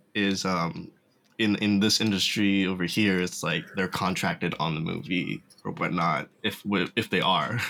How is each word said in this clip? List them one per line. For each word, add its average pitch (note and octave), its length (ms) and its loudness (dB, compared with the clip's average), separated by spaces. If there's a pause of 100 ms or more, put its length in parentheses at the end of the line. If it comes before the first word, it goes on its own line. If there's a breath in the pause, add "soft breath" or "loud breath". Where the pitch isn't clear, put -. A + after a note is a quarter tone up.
(140)
is, G2 320 0
um, F2 460 -2 (460)
in, G#2 220 4
in G#2 200 4
this G#2+ 220 4
industry G2 640 2
over F#2 180 -2
here, F#2 380 2
it's F2+ 220 -4
like E2 200 -2 (140)
they're F#2+ 100 0
contracted F2 720 -2
on D#2+ 160 0
the D#2+ 60 -4
movie F2 600 -4 (220)
or - 80 -6
whatnot, E2+ 560 -2 (160)
if G#2 200 -4
w-, G2 340 0
if G#2+ 120 -4
they F2+ 120 2
are, F2+ 480 0